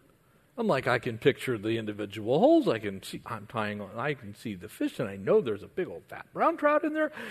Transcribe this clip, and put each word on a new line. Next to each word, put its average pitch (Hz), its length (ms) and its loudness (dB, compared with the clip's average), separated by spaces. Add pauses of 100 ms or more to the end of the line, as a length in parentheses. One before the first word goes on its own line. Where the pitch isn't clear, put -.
(580)
I'm 233 80 -2
like, 139 220 2
I 123 100 4
can 117 220 -4
picture 127 400 4
the 110 180 0
individual 107 640 -2
holes. 294 280 8
I 117 120 2
can 98 240 -6
see, - 200 -10
I'm 104 220 -8
tying 104 340 -4
on, 98 160 -10
I 135 200 -4
can 104 180 -16
see 107 220 -8
the 90 120 -16
fish, - 320 -6
and 123 80 -2
I 98 80 -8
know 123 240 2
there's 117 220 -2
a 87 60 -14
big - 220 -4
old 85 180 -12
fat - 260 -14
brown 294 240 2
trout 294 260 2
in 302 100 -2
there. 302 180 0 (200)